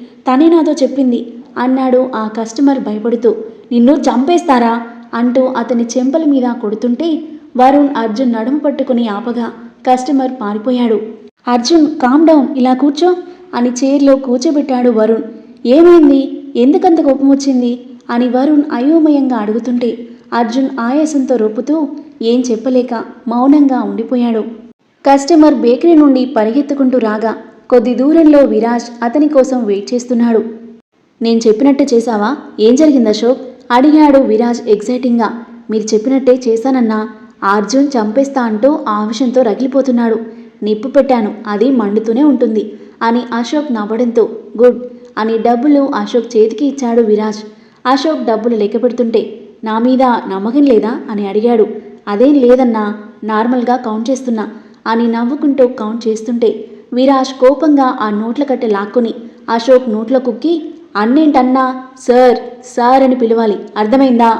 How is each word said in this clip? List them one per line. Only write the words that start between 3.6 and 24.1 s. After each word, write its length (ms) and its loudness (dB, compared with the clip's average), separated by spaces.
"నిన్ను 220 4
చంపేస్తారా?" 680 0
అంటూ 300 0
అతని 240 -2
చెంపల 260 0
మీద 240 0
కొడుతుంటే 480 -4
వరుణ్ 400 4
అర్జున్ 360 -2
నడుము 260 -2
పట్టుకుని 480 -2
ఆపగా 400 -6
కస్టమర్ 540 0
పారిపోయాడు. 560 -2
"అర్జున్, 400 2
కామ్ 400 2
డౌన్, 200 4
ఇలా 160 2
కూర్చో" 360 0
అని 260 -2
చైర్లో 360 4
కూర్చోబెట్టాడు 760 -2
వరుణ్. 360 0
"ఏమైంది? 560 6
ఎందుకంత 460 2
కోపం 280 2
వచ్చింది?" 420 0
అని 200 0
వరుణ్ 440 2
అయోమయంగా 640 2
అడుగుతుంటే 520 -4
అర్జున్ 360 -2
ఆయాసంతో 560 -2
రొప్పుతూ 400 -2
ఏం 180 0
చెప్పలేక 420 -2
మౌనంగా 540 2
ఉండిపోయాడు. 600 -4